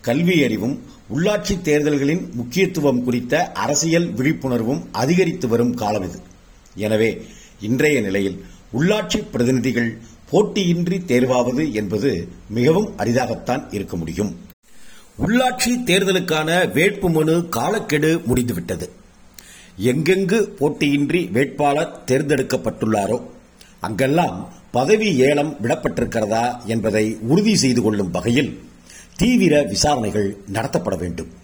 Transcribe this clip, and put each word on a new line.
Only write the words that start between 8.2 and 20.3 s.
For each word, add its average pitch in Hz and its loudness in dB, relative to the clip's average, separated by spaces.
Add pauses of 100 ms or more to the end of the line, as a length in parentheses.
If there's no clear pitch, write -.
உள்ளாட்சி 208 0
பிரதிநிதிகள் 120 0 (340)
போட்டியின்றி 175 0
தேர்வாவது 123 2
என்பது 104 -2 (220)
மிகவும் 156 2
அரிதாகத்தான் 120 -2
இருக்க 98 -6
முடியும். 85 -4 (920)
உள்ளாட்சி 247 0
தேர்தலுக்கான 175 2
வேட்புமனு 170 2
காலக்கெடு 156 0
முடிந்துவிட்டது. 92 -2 (920)
எங்கெங்கு 185 2 (100)